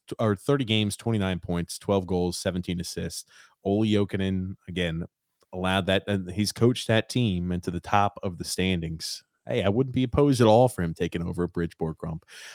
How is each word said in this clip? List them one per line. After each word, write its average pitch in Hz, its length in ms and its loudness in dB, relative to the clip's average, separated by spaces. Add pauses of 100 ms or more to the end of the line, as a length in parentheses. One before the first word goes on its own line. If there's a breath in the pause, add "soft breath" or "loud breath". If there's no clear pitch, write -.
t-, - 120 -10
or 107 160 2
thirty 139 300 0
games, 107 320 2
twenty-nine 98 440 0
points, 85 360 -4
twelve 98 300 0
goals, 90 320 -2
seventeen 90 400 -4
assists. - 460 -8 (380 soft breath)
Olli 107 280 2
Jokinen, 95 640 0 (120)
again, 85 380 -4 (480)
allowed 92 340 0
that, 98 200 2
and 95 240 -2
he's 101 220 -2
coached 120 340 2
that 110 220 2
team 90 420 0
into 90 180 -4
the 87 120 -4
top 101 420 0
of 90 140 -6
the 92 80 -8
standings. 82 800 -2 (240)
Hey, 120 140 0
I 92 80 2
wouldn't 123 240 0
be 127 100 2
opposed 139 380 4
at 117 60 8
all 117 220 8
for - 120 -6
him 82 140 -2
taking 85 260 -2
over 87 220 -2
at 87 100 -4
Bridgeport, 82 460 -4
Grump. 80 260 -8 (300 loud breath)